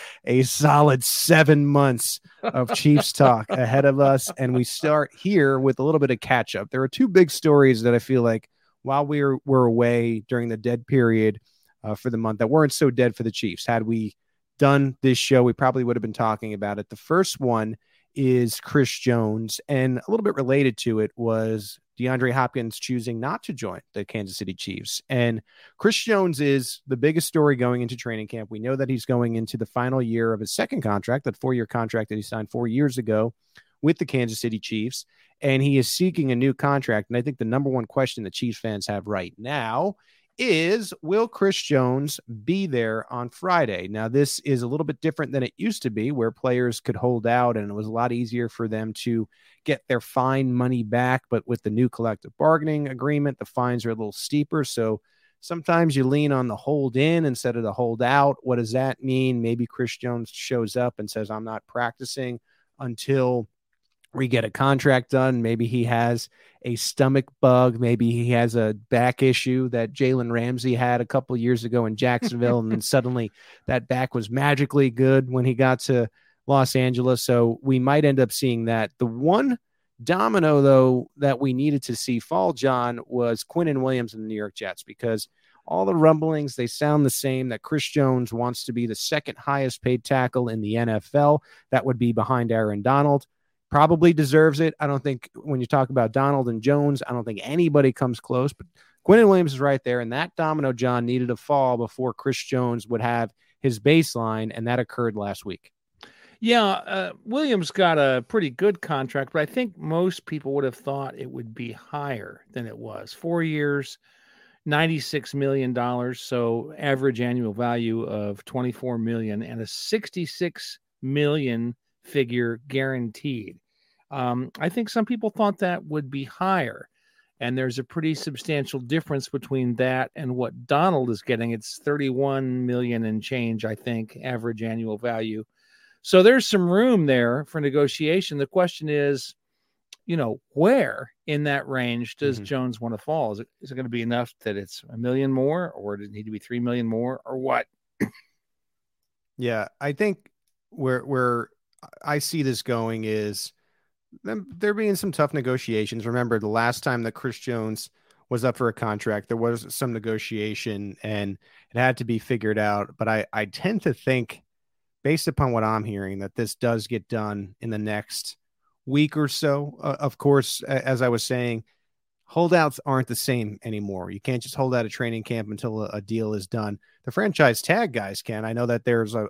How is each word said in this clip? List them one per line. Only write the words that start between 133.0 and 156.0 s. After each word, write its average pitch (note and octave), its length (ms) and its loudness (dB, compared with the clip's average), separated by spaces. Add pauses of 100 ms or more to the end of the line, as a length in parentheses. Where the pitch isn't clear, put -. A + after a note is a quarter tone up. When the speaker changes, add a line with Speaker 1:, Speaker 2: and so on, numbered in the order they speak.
Speaker 2:
and G#2+ 180 -4
change, A#2 420 -4
I A2 100 -4
think, A2+ 460 -6
average A#2 400 -6
annual A2+ 360 -6
value. A2+ 480 -6 (600)
So F#3 160 8
there's A#3+ 240 8
some F3+ 240 2
room G#3 360 4
there B2+ 400 2
for D#3 160 -8
negotiation. D3 760 0
The C#3 80 -2
question E3+ 440 0
is, C#3+ 460 -2 (680)
you E3+ 120 -2
know, A#2 320 -4
where G3 600 2 (160)
in D3 200 -2
that C#3+ 220 -2
range A#2+ 500 -4
does C#3 180 -2
Speaker 1:
Mm-hmm. G#2+ 80 -10
Speaker 2:
Jones B2+ 380 -6
wanna A#2 160 -6
fall? D3+ 340 -4
Is G2+ 80 -8
it, A#2 80 -14 (140)
is C3+ 100 -16
it B2+ 40 -14
gonna B2+ 120 -8
be A#2 140 -4
enough A#2+ 300 -4 (100)
that G2+ 160 -4
it's - 340 -12
a A#2 60 -14
million C3 340 0
more, D3 400 0
or G2+ 260 -10
does G2+ 120 -14
it - 20 -20
need G#2+ 140 -12
to G#2+ 60 -12
be G#2+ 80 -10
three A#2+ 200 -8
million A#2+ 260 -2
more, A#2 400 -4
or C3 120 -8
what? B2+ 280 -2 (340)
<clears throat> - 80 0 (1300)
Speaker 1:
Yeah, A#2 300 -2 (140)
I C#3+ 120 -4
think G#3 360 -4 (400)
where, C3 320 -2
where B2 480 -2 (540)
I D3 160 -2
see D3+ 240 -2
this C3 180 -2
going A2+ 440 -4
is G#2+ 460 -4 (720)
them, G#3+ 320 -8
there G#3 180 -2
being G#3 220 0
some F#3 160 -4
tough C#3+ 220 0
negotiations. A#2 720 -2